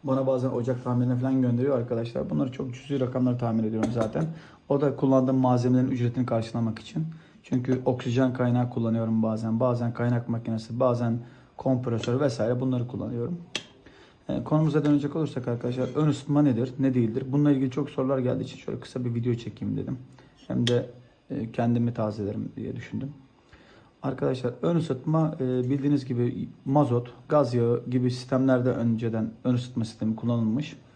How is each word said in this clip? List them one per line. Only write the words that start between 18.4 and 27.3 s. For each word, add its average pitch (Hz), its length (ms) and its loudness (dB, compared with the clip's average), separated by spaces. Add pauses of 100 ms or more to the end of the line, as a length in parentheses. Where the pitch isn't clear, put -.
için - 140 -12
şöyle - 220 -8
kısa - 240 -8
bir 120 100 -2
video 120 200 0
çekeyim 104 420 -6
dedim. 107 220 -6 (500)
Hem 123 180 0
de, 120 240 2 (400)
e, 113 220 -6
kendimi 120 420 0
tazelerim 107 640 -4
diye 113 200 -8
düşündüm. 123 360 -8 (920)
Arkadaşlar 131 600 -2
ön 170 140 2
ısıtma, 156 640 0
e, 127 300 0
bildiğiniz 139 340 2
gibi 120 440 -2 (160)
mazot, 127 480 2 (160)
gaz 135 260 4